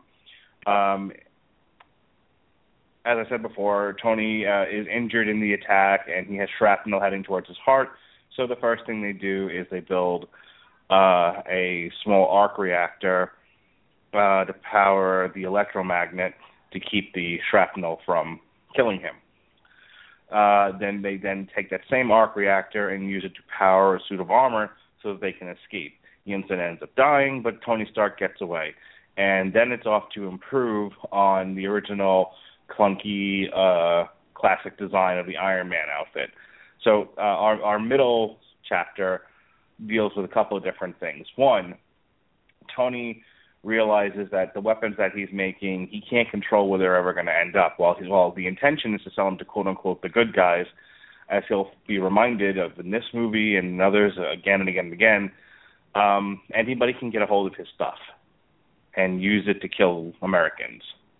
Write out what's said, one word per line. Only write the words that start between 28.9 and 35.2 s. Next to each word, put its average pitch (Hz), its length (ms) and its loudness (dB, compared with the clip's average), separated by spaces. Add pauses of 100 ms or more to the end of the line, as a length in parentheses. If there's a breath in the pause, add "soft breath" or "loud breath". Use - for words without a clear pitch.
And 98 380 0
then 120 180 4
it's 117 140 -8
off 107 200 0 (100)
to 101 120 -10
improve 104 640 -4 (180)
on 95 420 2
the 95 140 -6
original 98 640 2 (360 loud breath)
clunky, 98 800 0 (100)
uh, 85 520 4 (260)
classic - 460 -2
design 92 400 0
of 87 80 -8